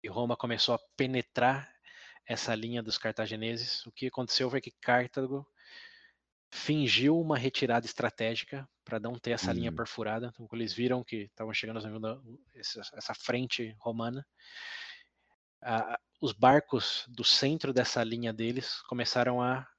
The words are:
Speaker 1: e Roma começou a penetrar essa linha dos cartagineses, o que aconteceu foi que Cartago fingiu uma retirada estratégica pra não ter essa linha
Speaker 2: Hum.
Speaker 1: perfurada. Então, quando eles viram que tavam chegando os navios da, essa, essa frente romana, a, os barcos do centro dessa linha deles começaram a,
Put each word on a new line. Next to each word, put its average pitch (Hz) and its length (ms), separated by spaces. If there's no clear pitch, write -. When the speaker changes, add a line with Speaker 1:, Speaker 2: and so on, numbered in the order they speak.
Speaker 1:
e 110 60
Roma 117 280
começou 120 380
a 113 60
penetrar 131 760
essa 117 280
linha 117 280
dos 110 160
cartagineses, 113 880
o 113 60
que - 160
aconteceu 127 420
foi 131 100
que - 200
Cartago 127 680
fingiu 147 680
uma 156 180
retirada 120 480
estratégica 117 840
pra 113 160
não 117 180
ter 117 140
essa 98 200
linha - 180
Speaker 2:
Hum. - 20
Speaker 1:
perfurada. 113 560
Então, 117 180
quando 113 140
eles 107 120
viram 123 320
que 104 300
tavam 110 180
chegando 110 260
os 107 60
navios 110 180
da, 113 180
essa, - 260
essa - 180
frente 120 640
romana, 117 480
a, 117 360
os 123 120
barcos 127 760
do 117 160
centro 143 480
dessa 123 300
linha 117 300
deles 117 500
começaram 123 600
a, 131 240